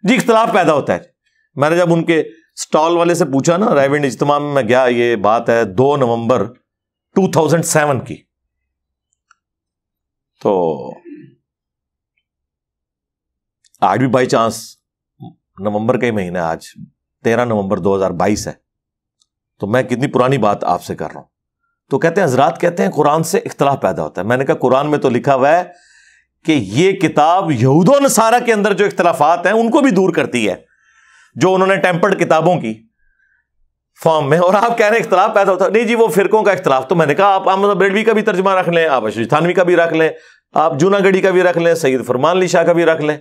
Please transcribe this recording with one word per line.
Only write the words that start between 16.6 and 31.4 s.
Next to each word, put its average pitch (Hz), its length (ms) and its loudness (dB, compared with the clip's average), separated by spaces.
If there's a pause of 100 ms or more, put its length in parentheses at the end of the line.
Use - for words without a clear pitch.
तेरह 117 200 0
नवंबर 104 340 -2
दो 98 180 0
हज़ार 95 160 -2
बाईस 92 340 -2
है, - 140 -14 (1000)
तो 107 60 -6
मैं 123 220 0
कितनी 123 180 -2
पुरानी 127 320 0
बात 104 260 -2
आपसे - 300 -4
कर 80 120 -10
रहा 73 120 -14
हूं। 71 80 -20 (640)
तो 139 80 -2
कहते 165 220 0
हैं, 180 80 0
हजरात 135 300 0
कहते 175 240 -2
हैं 196 100 -2
कुरान 147 300 0
से 190 160 -2
इख्तलाफ - 440 -2
पैदा 87 200 -2
होता 78 200 -8
है। 98 60 -6
मैंने 127 160 0
कहा 156 100 0
कुरान 131 320 0
में 147 140 -2
तो 143 100 0
लिखा 123 240 0
हुआ 131 160 2
है 180 220 0 (720)
कि 160 80 -2
ये 139 400 0
किताब 165 580 0
यहूद 135 380 2
व 277 100 4
नसारा 233 420 2
के 233 120 -2
अंदर 208 200 0
जो 202 140 0
इख्तलाफात 175 600 0
हैं 190 80 2
उनको 226 260 2
भी 277 100 2
दूर 185 220 2
करती 123 340 -2
है, 90 180 -4 (720)
जो 165 160 2